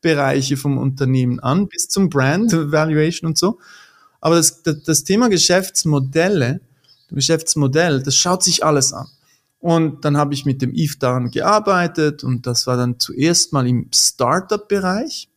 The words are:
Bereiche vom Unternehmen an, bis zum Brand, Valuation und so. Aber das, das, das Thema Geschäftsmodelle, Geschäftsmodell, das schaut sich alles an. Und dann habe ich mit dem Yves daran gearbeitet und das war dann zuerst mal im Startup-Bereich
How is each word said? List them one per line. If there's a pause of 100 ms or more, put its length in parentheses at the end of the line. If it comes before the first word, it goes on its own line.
Bereiche
vom
Unternehmen
an,
bis
zum
Brand,
Valuation
und
so. (640)
Aber
das,
das,
das
Thema
Geschäftsmodelle, (500)
Geschäftsmodell,
das
schaut
sich
alles
an. (520)
Und
dann
habe
ich
mit
dem
Yves
daran
gearbeitet
und
das
war
dann
zuerst
mal
im
Startup-Bereich